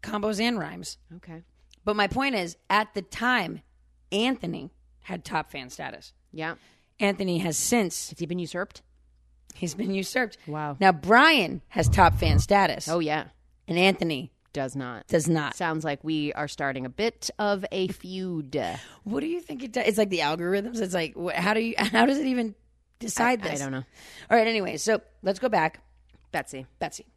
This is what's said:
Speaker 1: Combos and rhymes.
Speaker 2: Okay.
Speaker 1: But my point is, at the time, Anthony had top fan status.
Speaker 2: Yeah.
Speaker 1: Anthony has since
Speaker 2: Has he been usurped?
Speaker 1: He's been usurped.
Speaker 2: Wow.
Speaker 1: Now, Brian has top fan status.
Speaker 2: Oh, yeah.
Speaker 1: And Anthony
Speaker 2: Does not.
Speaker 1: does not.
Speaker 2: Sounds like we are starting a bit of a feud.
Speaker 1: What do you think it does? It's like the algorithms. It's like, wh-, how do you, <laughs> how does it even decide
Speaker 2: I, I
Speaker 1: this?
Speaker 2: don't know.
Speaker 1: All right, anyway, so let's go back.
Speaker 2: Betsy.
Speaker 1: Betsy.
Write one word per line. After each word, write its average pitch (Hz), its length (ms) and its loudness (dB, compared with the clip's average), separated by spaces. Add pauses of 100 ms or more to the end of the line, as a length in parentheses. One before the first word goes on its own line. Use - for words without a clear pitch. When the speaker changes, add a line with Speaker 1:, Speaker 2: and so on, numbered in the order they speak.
Speaker 1:
Combos 208 360 -4
and 233 200 0
rhymes. 170 400 -10 (180)
Speaker 2:
Okay. 175 280 -18 (380)
Speaker 1:
But 214 140 0
my 202 120 4
point 269 260 0
is, 175 240 -4 (100)
at 214 240 2
the 202 80 -4
time, 220 640 -2 (500)
Anthony 190 580 -2 (300)
had 175 240 -10
top 156 260 -6
fan 131 180 -12
status. - 440 -14 (200)
Speaker 2:
Yeah. 156 220 -8 (460)
Speaker 1:
Anthony 190 380 0
has 160 200 0
since - 520 0
Speaker 2:
Has - 100 -16
he 170 40 -4
been 175 140 -6
usurped? 175 440 -8 (720)
Speaker 1:
He's - 200 -4
been 190 180 -4
usurped. 190 540 -2
Speaker 2:
Wow. 147 320 -6
Speaker 1:
Now, 190 140 8
Brian 180 760 6
has - 200 2
top 170 260 8
fan 160 240 4
status. 196 500 4
Speaker 2:
Oh, 170 120 0
yeah. 151 240 0 (420)
Speaker 1:
And 165 120 -2
Anthony 175 520 2 (220)
Speaker 2:
Does 135 240 -6
not. 123 320 -8
Speaker 1:
does 160 200 2
not. 151 280 0
Speaker 2:
Sounds 160 280 -2
like 143 200 -4
we 151 300 -2
are 147 120 -6
starting 135 400 -6
a - 20 -8
bit 214 500 -4
of 202 340 0
a 185 160 -2
feud. 180 680 -8 (460)
Speaker 1:
What 220 180 -4
do 302 60 -6
you 339 140 -4
think 277 240 -12
it 220 80 -10
does? 240 160 0
It's 208 100 0
like 208 120 2
the 175 100 0
algorithms. 185 600 -2
It's 185 140 -4
like, 160 220 -2
wh-, 170 180 -4
how 185 180 0
do 220 80 2
you, 226 160 -2
<laughs> - 20 -2
how 233 280 4
does 277 120 2
it 302 80 0
even 240 280 0 (460)
decide 233 420 0
Speaker 2:
I, 147 60 -4
I - 20 -2
Speaker 1:
this? 143 100 -4
Speaker 2:
don't 135 120 -4
know. 131 120 -6 (460)
Speaker 1:
All 233 80 6
right, 220 80 6
anyway, 214 300 -2
so 220 240 0 (220)
let's 196 180 -2
go 254 80 0
back. 165 340 0 (480)
Speaker 2:
Betsy. 135 360 -8 (120)
Speaker 1:
Betsy. - 280 -8 (100)